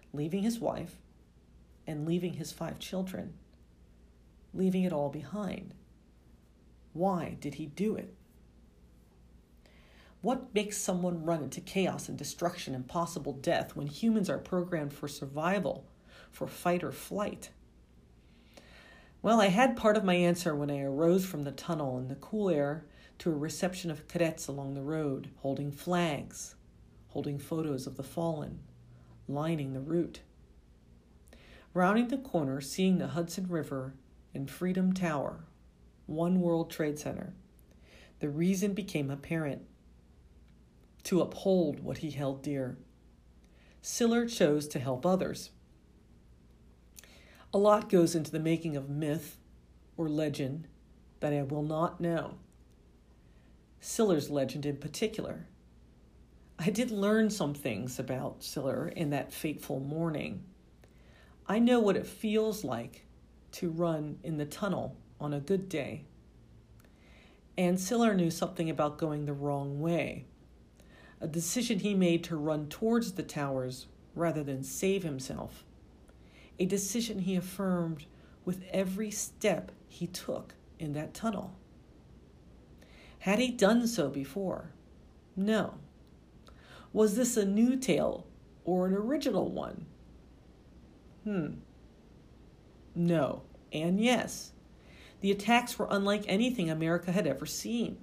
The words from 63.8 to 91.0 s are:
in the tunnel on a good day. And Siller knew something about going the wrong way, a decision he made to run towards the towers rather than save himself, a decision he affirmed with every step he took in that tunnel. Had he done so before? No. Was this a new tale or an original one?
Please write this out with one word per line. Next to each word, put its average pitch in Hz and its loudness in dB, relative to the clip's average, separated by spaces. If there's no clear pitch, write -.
in 160 -4
the 147 -2
tunnel 147 -4
on 147 -4
a 143 -2
good 190 0
day. 147 -6
And 185 4
Siller 233 4
knew 170 4
something 165 -2
about 147 0
going 147 -2
the 147 -2
wrong 143 -2
way, 156 -2
a - -6
decision 180 0
he 202 2
made 170 6
to 165 -4
run 151 0
towards 226 2
the 156 -4
towers 131 -4
rather 156 0
than 135 -4
save 190 0
himself, - -8
a 180 2
decision 202 -2
he 185 0
affirmed 175 0
with 180 -4
every 190 0
step - -2
he - -8
took - -8
in 151 -4
that 151 -6
tunnel. - -4
Had 202 2
he 247 2
done 233 6
so 151 0
before? 143 -6
No. 202 2
Was 208 6
this 247 2
a 202 4
new 226 6
tale 156 2
or 180 2
an 190 2
original 220 2
one? 71 -6